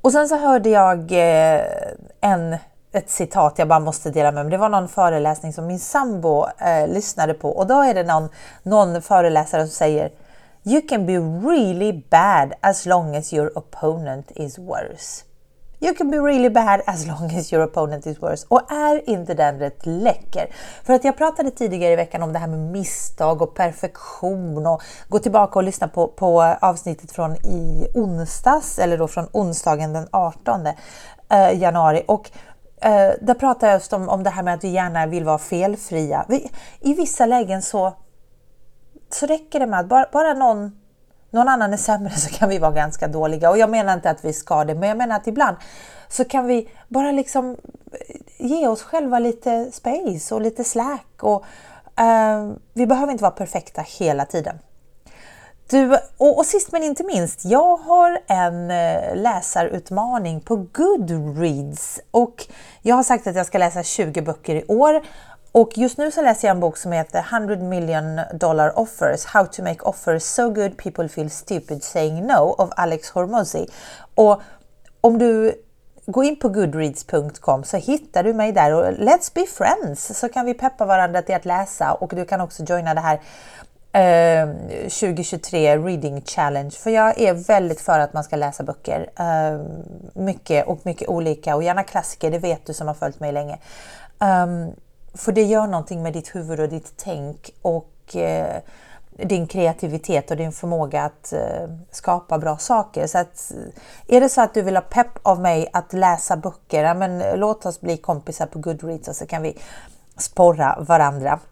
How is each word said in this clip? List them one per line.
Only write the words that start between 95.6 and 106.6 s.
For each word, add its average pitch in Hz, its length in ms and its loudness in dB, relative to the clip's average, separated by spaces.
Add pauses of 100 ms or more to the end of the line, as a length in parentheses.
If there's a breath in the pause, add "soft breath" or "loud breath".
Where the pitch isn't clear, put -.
någonting 170 360 -6
med 160 100 -6
ditt 160 220 -12
huvud 160 240 -8
och 156 100 0
ditt 160 280 -12
tänk 147 520 -12 (120)
och, - 540 -8
eh, 160 460 -4 (480 soft breath)
din 175 380 -4
kreativitet 165 840 -2
och 156 60 -4
din 160 140 -6
förmåga 151 520 -4
att, - 300 -10
eh, - 360 -6 (220)
skapa 175 460 -4
bra 156 200 -4
saker. 202 500 -2
Så 165 100 -2
att, - 340 -6 (560 loud breath)
är 247 140 8
det 269 80 4
så 254 120 2
att 220 120 2
du 214 80 0
vill 190 140 -2
ha 180 60 4
pepp - 420 -2
av 185 160 4
mig 170 340 0
att 175 200 -4
läsa 180 440 2
böcker, 156 460 -4